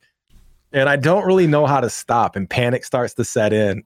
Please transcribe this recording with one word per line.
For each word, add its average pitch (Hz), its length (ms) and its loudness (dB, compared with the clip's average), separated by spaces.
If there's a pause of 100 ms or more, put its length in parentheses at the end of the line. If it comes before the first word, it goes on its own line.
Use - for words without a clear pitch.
(720)
And 139 160 2
I 143 80 2
don't 165 300 0
really 185 220 2
know 147 180 2
how 139 160 2
to 117 80 -2
stop, 110 480 -2
and 95 120 -6
panic 123 360 -2
starts 123 300 -4
to 113 100 -4
set 107 260 0
in. 107 340 0